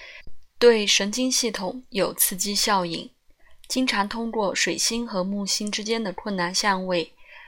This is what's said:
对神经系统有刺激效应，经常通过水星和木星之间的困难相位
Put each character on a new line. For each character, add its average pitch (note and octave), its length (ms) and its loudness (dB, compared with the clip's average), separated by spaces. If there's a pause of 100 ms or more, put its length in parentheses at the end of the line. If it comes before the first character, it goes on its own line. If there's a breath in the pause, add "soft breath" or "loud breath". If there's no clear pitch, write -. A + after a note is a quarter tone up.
(580 loud breath)
对 A3+ 280 8
神 G3+ 260 2
经 B3+ 200 0
系 B3 200 0
统 G3+ 380 -6
有 - 240 0
刺 - 220 0
激 G3+ 180 -2
效 G3 320 2
应， E3+ 280 -8 (540 soft breath)
经 C4 200 0
常 G#3 200 2
通 A3+ 220 -4
过 A3 240 0
水 - 240 0
星 A#3 300 0
和 G3 160 -2
木 G3+ 220 -4
星 G#3 260 -2
之 G#3 120 -4
间 A3+ 200 -2
的 F#3+ 80 -4
困 G3+ 240 -6
难 F3+ 180 -2
相 F#3+ 320 0
位 F3 280 -2 (340 loud breath)